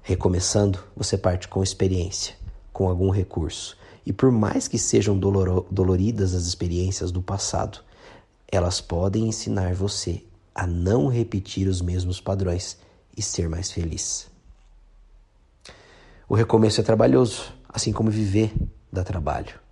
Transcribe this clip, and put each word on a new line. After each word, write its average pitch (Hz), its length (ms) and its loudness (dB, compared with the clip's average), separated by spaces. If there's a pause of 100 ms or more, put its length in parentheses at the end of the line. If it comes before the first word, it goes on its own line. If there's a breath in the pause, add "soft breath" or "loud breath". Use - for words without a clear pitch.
Recomeçando, 92 800 2 (140)
você - 220 -2
parte 90 320 0
com 95 120 -2
experiência, 95 720 -2 (380)
com 95 160 0
algum 92 220 2
recurso. - 680 -4 (280 loud breath)
E - 80 -4
por 131 180 4
mais 113 380 0
que - 80 -2
sejam 107 420 2
doloro-, 92 500 2
doloridas 95 640 2
as 87 120 -2
experiências 87 680 -2
do 90 100 -4
passado, - 580 -4 (720 loud breath)
elas 90 300 0
podem 98 480 0
ensinar 101 460 -2
você 92 500 -4 (320)
a 95 100 -4
não 92 420 2
repetir 104 600 -2
os 90 140 0
mesmos 90 400 -2
padrões 92 560 -4 (400 soft breath)
e 104 40 -6
ser 85 280 -2
mais 85 200 -6
feliz. - 580 -6 (2000 loud breath)
O - 80 0
recomeço 110 440 4
é 104 60 0
trabalhoso, 120 680 4 (140)
assim - 240 -4
como 110 180 0
viver 107 440 2 (380)
dá 92 120 -4
trabalho. - 560 -6 (120)